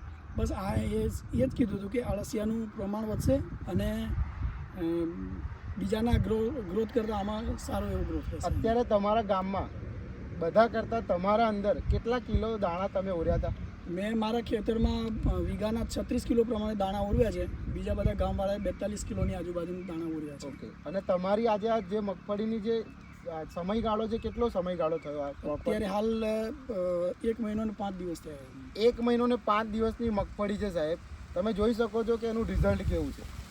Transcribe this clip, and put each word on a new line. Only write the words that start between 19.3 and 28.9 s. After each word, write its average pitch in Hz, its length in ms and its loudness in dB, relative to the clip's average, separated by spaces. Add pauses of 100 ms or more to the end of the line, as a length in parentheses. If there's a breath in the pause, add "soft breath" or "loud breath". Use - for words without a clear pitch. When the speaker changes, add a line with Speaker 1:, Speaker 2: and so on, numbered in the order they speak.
Speaker 1:
આજુબાજુના 175 520 -4
દાણા 165 300 -4
ઓરવ્યા 147 200 -8
છે. 139 100 -12
Speaker 2:
ઓકે. 127 200 -10
અને 151 340 -6
તમારી 196 460 2
આજે 214 220 2
આ 226 100 4
જે 208 220 -2
મગફળીની 208 600 -2
જે, 226 200 0
અ, 214 40 -6 (720)
સમયગાળો 214 540 0
છે, 226 100 0
કેટલો 226 300 0
સમયગાળો 175 500 0
થયો 147 200 -6
આ 143 120 -2
પ્રોપર? 147 300 -4
Speaker 1:
અત્યારે 214 260 0
હાલ, 220 380 2
અ, 220 500 -2 (500)
એક 226 160 0
મહિનો 214 240 0
ને 220 140 -2
પાંચ 202 180 -4
દિવસ 175 240 -6
થયા 151 140 -12
છે. 135 460 -12
Speaker 2:
એક 233 200 6